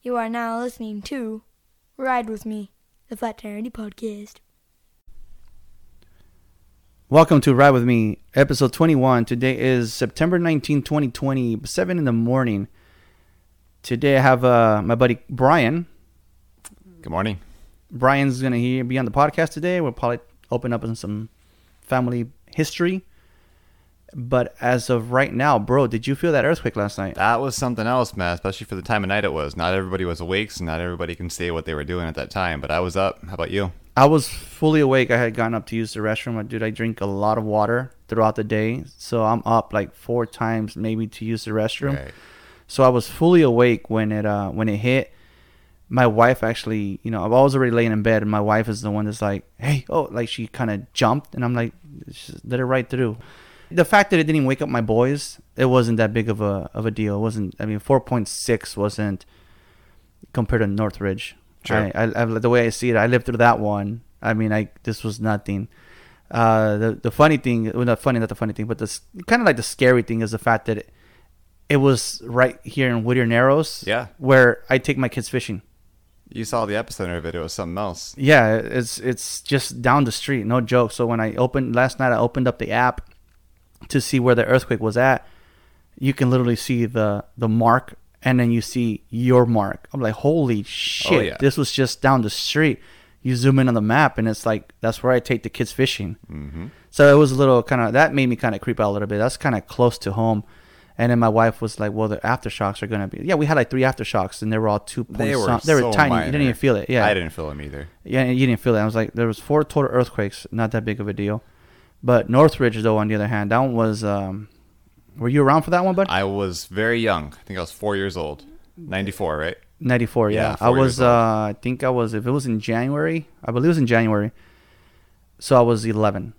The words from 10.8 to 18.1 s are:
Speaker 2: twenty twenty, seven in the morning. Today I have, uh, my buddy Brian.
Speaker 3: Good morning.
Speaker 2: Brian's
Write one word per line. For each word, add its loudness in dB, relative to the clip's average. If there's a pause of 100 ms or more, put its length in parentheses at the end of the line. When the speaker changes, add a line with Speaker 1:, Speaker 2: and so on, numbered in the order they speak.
Speaker 2:
twenty -2
twenty, -4
seven -4
in -2
the 2
morning. 0 (1120)
Today 0
I 4
have, 4
uh, 4
my 0
buddy 2 (100)
Brian. 2 (1120)
Speaker 3:
Good -14
morning. -4 (500)
Speaker 2:
Brian's 2